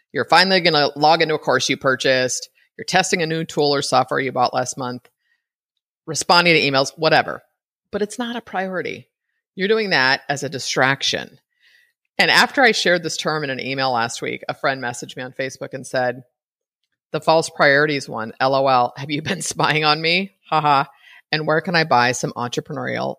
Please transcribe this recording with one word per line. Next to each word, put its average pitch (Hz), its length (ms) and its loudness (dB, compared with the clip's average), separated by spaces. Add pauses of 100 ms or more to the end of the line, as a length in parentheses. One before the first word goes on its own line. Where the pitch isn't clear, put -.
(120)
you're 131 120 -2
finally 185 360 4
gonna 156 340 2
log 151 260 4
into 160 140 0
a 151 40 -2
course 131 300 -2
you 135 80 -2
purchased, 131 720 -2 (300)
you're - 60 -12
testing 185 380 0
a 160 40 -2
new 160 180 -4
tool 147 300 0
or 139 80 -2
software 135 380 0
you 135 100 -4
bought 123 240 -2
last 127 240 -4
month, 123 320 -10 (960)
responding 175 480 4
to 160 60 6
emails, 139 360 0
whatever. 151 460 2 (480)
But 202 120 -4
it's - 160 -8
not 240 180 -8
a 233 40 -8
priority. 185 680 -8 (460)
You're 190 140 -2
doing 214 220 2
that 135 380 2
as 143 140 -4
a 139 60 -6
distraction. 131 880 -2 (800)
And 175 120 2
after 196 320 4
I 233 100 6
shared 180 300 0
this 160 140 -6
term 156 280 -4
in 139 60 -6
an 127 100 -6
email 135 320 -2
last 117 300 -2
week, 123 260 -8
a 131 60 -4
friend 135 280 -4
messaged 123 340 -10
me 135 60 -12
on 127 100 -14
Facebook 135 420 -10
and 131 120 -12
said, 127 380 -2 (880)
"The 156 80 -4
false 160 300 2
priorities 147 580 2
one, 117 320 -8
L 135 140 2
O 135 120 2
L, 123 300 2
have 139 140 -12
you 147 120 -4
been 160 200 -6
<laughs> - 0 -
spying 156 420 -2
on 151 160 2
me? 175 360 -2 (120)
Ha 156 120 0
ha. 147 300 2 (420)
And 156 140 -2
where 156 140 2
can 180 140 -6
I 165 100 4
buy 127 280 4
some 139 200 -4
entrepreneurial 127 880 -6